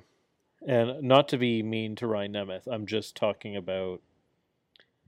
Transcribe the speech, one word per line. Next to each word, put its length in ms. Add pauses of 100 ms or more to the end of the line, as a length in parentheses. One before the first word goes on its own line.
(680)
And 360
not 260
to 100
be 240
mean 340
to 120
Ryan 240
Nemeth, 340
I'm 200
just 300
talking 400
about, 460 (1040)